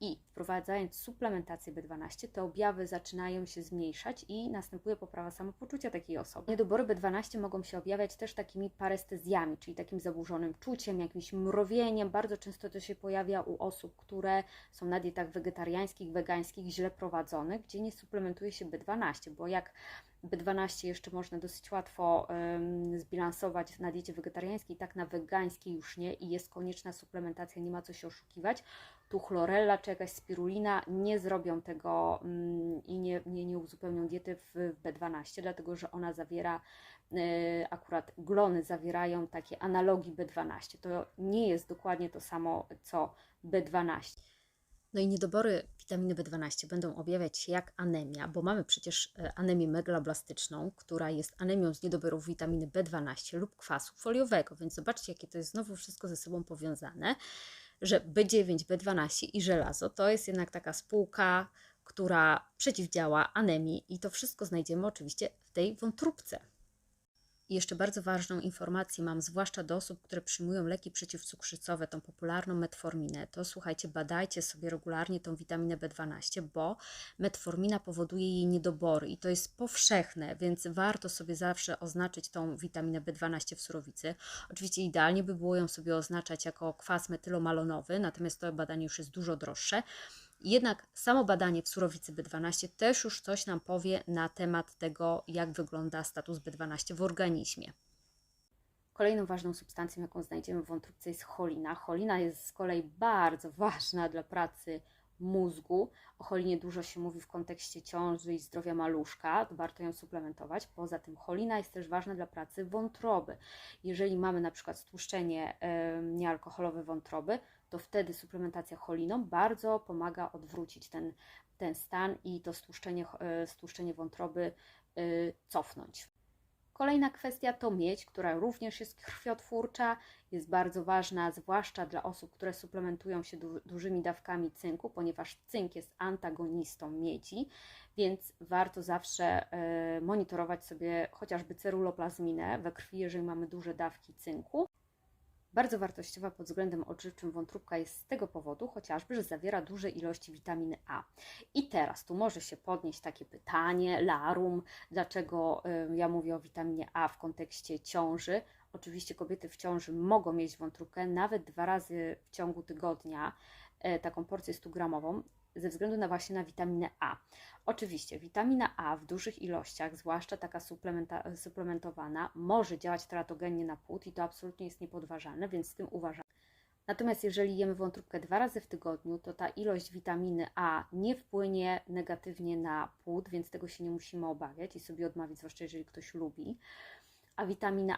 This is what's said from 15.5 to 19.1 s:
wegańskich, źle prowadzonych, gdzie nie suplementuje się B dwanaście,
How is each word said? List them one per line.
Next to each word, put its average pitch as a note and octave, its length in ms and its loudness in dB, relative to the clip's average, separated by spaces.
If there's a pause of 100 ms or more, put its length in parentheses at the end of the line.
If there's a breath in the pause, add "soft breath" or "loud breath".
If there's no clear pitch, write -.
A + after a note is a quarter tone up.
wegańskich, F3 540 0
źle F#3 260 0
prowadzonych, E3+ 720 -2
gdzie G3+ 200 -8
nie A3 100 -2
suplementuje G3 600 -4
się F#3+ 140 -8
B D#3+ 120 -6
dwanaście, F3 540 -2